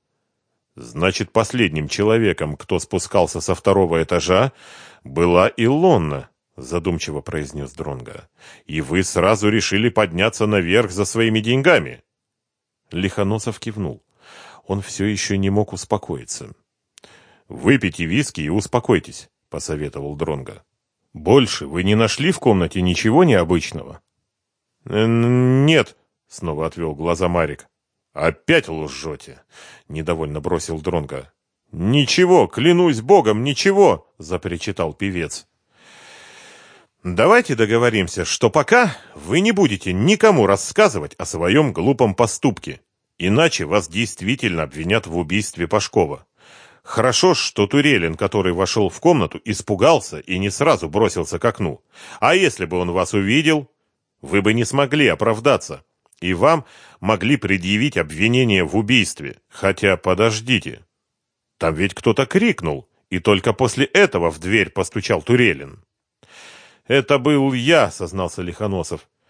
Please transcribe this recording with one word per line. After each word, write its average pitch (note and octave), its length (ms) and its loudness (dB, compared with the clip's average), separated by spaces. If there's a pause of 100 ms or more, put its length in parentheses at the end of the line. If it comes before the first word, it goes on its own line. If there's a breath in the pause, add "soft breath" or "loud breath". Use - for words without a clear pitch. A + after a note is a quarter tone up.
(760)
«Значит, E2 580 -6
последним F#2+ 560 -2
человеком, G2+ 680 0
кто - 220 -4
спускался F2 640 -2
со F#2 140 -4
второго F2 480 0
этажа, F2+ 500 0 (520 loud breath)
была F2 520 2
Илона», A2+ 720 2 (260)
задумчиво E2 640 -6
произнёс C#2+ 520 -10
Дронга. - 560 -14 (360 loud breath)
«И - 160 -6
вы F#2+ 240 0
сразу G#2 460 2
решили G#2+ 400 0
подняться G#2 560 0
наверх G2+ 440 2
за G2 140 -2
своими A2+ 360 0
деньгами?» C3 600 0 (880)
Лихоносов G2+ 680 -4
кивнул. G#2 420 -10 (640 loud breath)
Он G2 140 -4
всё - 240 -6
ещё G2+ 320 -2
не G2 140 0
мог G2+ 240 -2
успокоиться. - 800 -8 (960 soft breath)
«Выпейте F2 580 0
виски G#2+ 340 -2
и D2 80 -4
успокойтесь», - 800 -2 (220)
посоветовал D2 640 -10
Дронга. C#2+ 480 -8 (480)
«Больше G2+ 540 2
вы D#2+ 180 -4
не G2+ 120 2
нашли B2 360 0
в - 60 -4
комнате F#2 420 2
ничего A2 440 2
необычного?» F2 760 0 (840)
«Н-, B2 800 2
нет», D#3 320 2 (300)
снова D#2+ 380 -6
отвёл D#2+ 280 -6
глаза E2+ 340 -2
Марик. E2 400 -2 (440)
«Опять E2 560 0
лжёте», D#2 760 -12 (460 loud breath)
недовольно D#2 520 -6
бросил E2 400 -4
Дронга. D2 520 -6 (400)
«Ничего, C#3 720 4
клянусь D#3+ 540 2
богом, A#2 420 4
ничего», D3 760 2
запричитал E2+ 760 -6
певец. F2+ 540 -8 (1600 loud breath)
«Давайте E3+ 520 2
договоримся, A2 720 0
что - 260 0
пока F#3 460 2 (180 loud breath)
вы F2 260 -2
не A3 120 2
будете A#2 400 0
никому D#3 540 4
рассказывать G2 720 0
о E2+ 80 -8
своём G2+ 480 2
глупом B2 420 2
поступке, - 640 -2 (380)
иначе G#2+ 460 2
вас F#2 240 -2
действительно G#2 760 -4
обвинят D#2+ 420 -4
в E2 100 -8
убийстве F2 500 -4
Пашкова. F2+ 600 -2 (560 soft breath)
Хорошо, B2+ 520 2
что - 320 -2
Турелин, A2 500 2
который F#2 360 0
вошёл F#2+ 380 0
в - 100 -18
комнату, D3+ 440 2
испугался G#2+ 760 0
и F#2 200 -6
не G2 120 -2
сразу C#3 400 0
бросился F2+ 480 0
к - 60 -8
окну. G2+ 380 -4 (380 loud breath)
А C#3+ 140 4
если D#3 320 0
бы F2+ 120 -4
он F2+ 120 -2
вас F2+ 240 -2
увидел, C#3 560 0 (500)
вы F2+ 220 -2
бы G#2+ 100 2
не A#2 120 2
смогли C#3+ 440 0
оправдаться». A2 760 0 (380)
И F#2 120 -2
вам C#3 300 2 (360 soft breath)
могли A2 360 0
предъявить G2 600 -2
обвинение G2 680 2
в D2 120 -4
убийстве. G2+ 640 0 (100)
Хотя, G2 480 0
подождите, G#2+ 880 -2 (760)
там E2 160 0
ведь F2+ 200 -2
кто-то B2+ 320 0
крикнул, F3 640 -2 (220)
и F#2 80 -4
только G#2 340 2
после C3 340 0
этого F#2+ 440 2
в D2+ 80 -14
дверь F#2 320 0
постучал F#2+ 520 -4
Турелин. A2 640 0 (1000 loud breath)
«Это C#3 320 2
был C3+ 340 2
я», B2+ 380 2
сознался F2+ 520 -6
Лихоносов. F2 680 -6 (220)